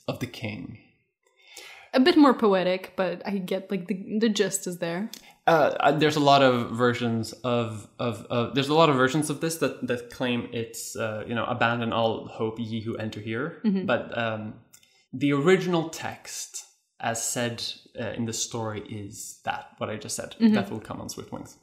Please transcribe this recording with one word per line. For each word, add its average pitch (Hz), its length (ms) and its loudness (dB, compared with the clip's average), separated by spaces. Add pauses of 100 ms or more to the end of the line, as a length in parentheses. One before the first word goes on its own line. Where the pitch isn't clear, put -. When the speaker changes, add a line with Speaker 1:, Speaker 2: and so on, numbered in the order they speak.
Speaker 1:
of - 120 -6
the 123 80 -4
king." - 520 -12 (1120)
Speaker 2:
A 262 60 6
bit 349 180 6
more 285 160 10
poetic, 185 640 2
but 175 300 -2
I 202 120 -2
get, 190 320 -4
like, 180 180 -4
the, 196 320 -4
the 226 100 4
gist 196 360 0
is 175 120 -6
there. 175 340 -6 (340)
Speaker 1:
Uh, 151 360 6
uh, 147 100 6
there's 151 240 2
a 151 60 2
lot 139 200 8
of 123 300 4
versions 117 640 0 (100)
of, 113 420 -2 (140)
of, 113 300 -4
of, 117 260 -2
there's 139 140 2
a 151 40 2
lot 160 160 8
of 139 60 4
versions 131 340 2
of 147 120 -6
this 165 160 -2
that, 127 300 -2
that 120 220 -4
claim 120 440 -4
it's, - 420 -8
uh, 107 320 -4
you 120 80 -4
know, 110 100 0
"Abandon 117 460 0
all 113 360 0
hope, 110 320 -4
ye 110 220 -6
who 110 160 -6
enter 107 220 -8
here." 113 460 -6
Speaker 2:
Mm-hmm. 190 200 2
Speaker 1:
But, - 320 -2
um, 110 360 -4 (580)
the 143 220 0
original 165 560 4
text, - 760 -10 (380)
as 120 200 -2
said, 120 400 -4 (380)
uh, 107 120 -6
in 117 120 -4
the 113 100 -2
story, 110 560 -6
is 104 540 -12
that, - 340 -8
what 107 120 -4
I 110 80 -6
just - 180 -8
said, - 240 -10
Speaker 2:
Mm-hmm. 220 140 6
Speaker 1:
"Death 196 180 0
will 113 80 -6
come - 220 -10
on - 80 -10
swift - 240 -12
wings." - 300 -14